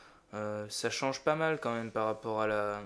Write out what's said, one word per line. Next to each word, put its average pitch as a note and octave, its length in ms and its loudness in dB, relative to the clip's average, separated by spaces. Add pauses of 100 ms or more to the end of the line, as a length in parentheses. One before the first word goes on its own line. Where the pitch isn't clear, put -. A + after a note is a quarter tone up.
(340)
Euh, G#2+ 360 -4
ça A#2 200 -2
change C3+ 300 0
pas D3+ 160 2
mal D#3+ 240 2
quand A#2+ 120 0
même A2+ 200 -2
par A2 160 2
rapport A2 340 0
à A2 60 4
la, G#2 380 0